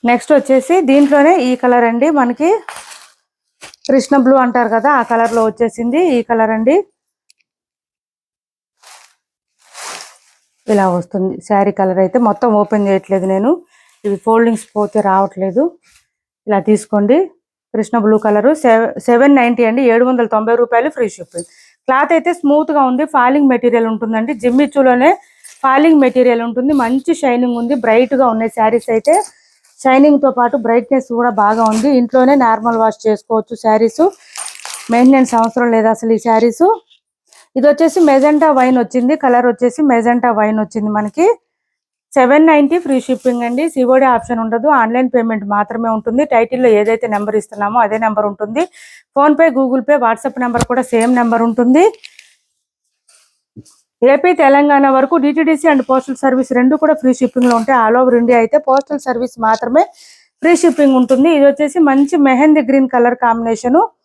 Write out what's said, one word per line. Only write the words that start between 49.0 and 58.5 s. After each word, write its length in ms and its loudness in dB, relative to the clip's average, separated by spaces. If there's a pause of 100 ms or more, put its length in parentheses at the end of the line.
PhonePe, 320 2 (100)
Google 300 -2
Pay, 180 0
WhatsApp 380 -4
నెంబర్ 280 -4
కూడా 120 -2 (100)
సేమ్ 260 0
నెంబర్ 280 0
ఉంటుంది. 360 2 (2250)
ఏపీ, 300 2 (100)
తెలంగాణ 440 4 (100)
వరకు 280 0
డిటిడిసి 480 0
and 180 0
postal 320 -2
service 360 0
రెండు 260 2
కూడా 180 2
ఫ్రీ 180 2
షిప్పింగ్ 300 0
లో 100 2
ఉంటాయి. 260 0
All 160 2
over 180 2
India 220 2
అయితే 160 0 (100)